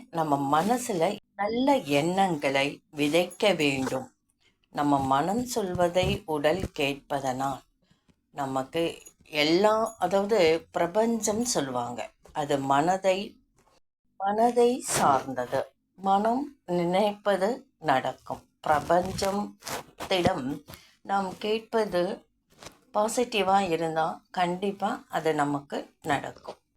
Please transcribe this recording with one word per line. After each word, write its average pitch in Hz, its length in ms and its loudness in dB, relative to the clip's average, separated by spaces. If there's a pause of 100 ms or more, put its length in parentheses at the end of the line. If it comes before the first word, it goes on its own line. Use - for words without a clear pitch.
(120)
நம்ம 147 500 2
மனசுல 208 560 0 (180)
நல்ல 240 400 2
எண்ணங்களை 147 1080 0 (140)
விதைக்க 175 600 2
வேண்டும். 131 560 -2 (580)
நம்ம 147 300 2
மனம் 165 460 0
சொல்வதை 180 800 0
உடல் 151 360 0 (180)
கேட்பதனால் 135 840 -4 (720)
நமக்கு 135 680 -4 (220)
எல்லா, 196 760 2
அதாவது 180 720 2
பிரபஞ்சம் 214 760 0
சொல்லுவாங்க, 123 640 -4 (220)
அது 147 240 0
மனதை, 185 800 0 (840)
மனதை 240 600 2
சார்ந்தது. 131 840 0 (300)
மனம் 214 600 0 (100)
நினைப்பது 190 1040 0 (120)
நடக்கும். 131 640 -4 (240)
பிரபஞ்சத்திடம் 180 2000 -2 (360)
நாம் 196 360 -4
கேட்பது 214 880 -2 (680)
பாசிட்டிவா 208 760 2
இருந்தா, 165 520 -2 (100)
கண்டிப்பா 196 760 -2
அது 160 240 0
நமக்கு 147 680 -4
நடக்கும். - 560 -6 (200)